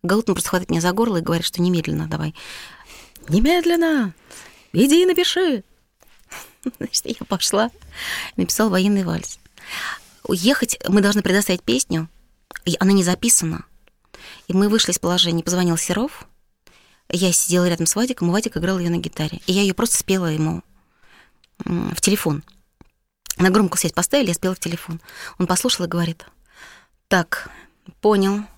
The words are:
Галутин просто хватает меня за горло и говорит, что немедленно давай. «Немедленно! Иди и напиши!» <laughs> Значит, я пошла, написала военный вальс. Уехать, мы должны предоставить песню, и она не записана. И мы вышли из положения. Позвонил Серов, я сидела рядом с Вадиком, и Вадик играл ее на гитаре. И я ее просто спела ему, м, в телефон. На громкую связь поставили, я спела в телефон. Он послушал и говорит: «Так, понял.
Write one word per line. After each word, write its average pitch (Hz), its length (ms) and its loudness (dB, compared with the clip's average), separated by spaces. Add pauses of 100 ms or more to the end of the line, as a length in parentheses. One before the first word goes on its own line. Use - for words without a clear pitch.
Галутин 202 300 2
просто - 160 -4
хватает 180 200 0
меня 170 120 0
за 180 100 2
горло 214 260 0
и 165 40 0
говорит, 170 240 -2
что - 160 -4
немедленно 160 460 0
давай. 156 280 -6 (920)
«Немедленно! 311 840 2 (600)
Иди 285 300 6
и - 20 6
напиши!» 349 580 2 (1000)
<laughs> 254 140 -8
Значит, - 280 -6
я - 220 -8
пошла, 202 440 0 (640)
написала - 340 0
военный 196 340 2
вальс. 170 360 -6 (840)
Уехать, 226 640 0
мы 196 140 6
должны 202 200 2
предоставить 185 420 0
песню, 175 460 -2 (560)
и 170 140 -2
она 190 120 4
не 196 120 4
записана. 170 600 0 (840)
И 180 60 -4
мы 196 160 4
вышли 214 220 2
из - 80 -2
положения. 170 440 0
Позвонил 175 340 0
Серов, 208 480 -4 (840)
я 180 220 2
сидела 175 360 2
рядом 170 180 0
с - 100 0
Вадиком, 226 340 0
и - 20 2
Вадик 214 260 -2
играл 180 220 -2
ее 170 100 -2
на 170 80 0
гитаре. 165 480 -6
И 185 80 0
я 196 80 2
ее 196 120 2
просто - 240 -2
спела 190 300 0
ему, 156 360 -4 (1000)
м, 175 300 -4
в - 60 -8
телефон. 165 420 0 (960)
На 185 120 4
громкую 190 300 2
связь 240 140 -2
поставили, 240 340 0
я 175 60 0
спела 185 200 -2
в 180 60 -10
телефон. 165 400 -8 (400)
Он 180 80 0
послушал 180 380 0
и 165 40 -6
говорит: 170 360 -4 (840)
«Так, - 420 0 (500)
понял. 202 460 2 (120)